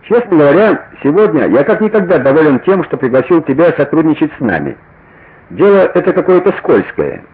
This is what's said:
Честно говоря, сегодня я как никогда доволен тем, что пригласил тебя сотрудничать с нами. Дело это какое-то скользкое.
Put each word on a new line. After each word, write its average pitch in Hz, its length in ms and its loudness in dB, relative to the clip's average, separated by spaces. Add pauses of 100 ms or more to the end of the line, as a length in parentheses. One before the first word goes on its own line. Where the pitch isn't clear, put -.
(120)
Честно 202 240 0
говоря, 156 520 2 (140)
сегодня 156 460 0
я 107 160 2
как 214 160 -2
никогда 202 380 0
доволен 139 420 2
тем, 185 240 -2
что - 140 -8
пригласил 131 460 0
тебя 156 280 0
сотрудничать 156 680 -2
с - 40 -10
нами. 78 340 -4 (760)
Дело 190 420 2
это 175 180 -2
какое-то 180 460 0
скользкое. - 640 -4 (100)